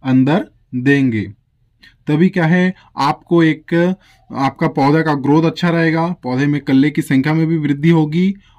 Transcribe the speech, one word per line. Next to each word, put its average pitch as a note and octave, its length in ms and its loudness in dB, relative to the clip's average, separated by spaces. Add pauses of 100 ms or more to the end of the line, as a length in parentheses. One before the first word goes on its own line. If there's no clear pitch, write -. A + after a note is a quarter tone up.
अंदर C3 420 2 (300)
देंगे। B2+ 480 0 (840)
तभी D3+ 220 2
क्या F3 160 -2
है, F3+ 280 2 (240)
आपको D#3 460 0
एक, D#3+ 300 -2 (560)
आपका C3+ 400 -4
पौधे D3 340 0
का D#3 120 -2
ग्रोथ C#3+ 280 2
अच्छा E3 260 -2
रहेगा, E3 440 0
पौधे B2+ 340 -4
में D3 140 -2
कल्ले C#3+ 300 2
की D3 120 -2
संख्या C#3+ 300 0
में D#3+ 140 0
भी E3 120 -2
वृद्धि D3 320 0
होगी E3 420 0 (260)